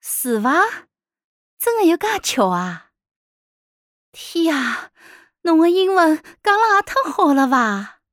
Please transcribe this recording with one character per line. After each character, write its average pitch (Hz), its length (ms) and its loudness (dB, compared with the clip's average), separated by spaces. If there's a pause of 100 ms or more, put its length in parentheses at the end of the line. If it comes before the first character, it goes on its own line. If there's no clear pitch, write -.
是 - 380 -4
伐？ 320 500 -2 (680)
真 466 220 -2
的 403 60 2
有 339 120 4
介 415 220 -4
巧 202 300 -2
啊！ 180 420 -6 (1200)
天 330 440 -2
啊， 247 360 -6 (500)
侬 330 180 2
的 339 120 6
英 370 200 2
文 330 300 2 (220)
讲 415 160 2
了 440 160 2
也 392 80 2
太 523 260 -4
好 294 240 2
了 269 140 2
伐？ 220 540 -2 (120)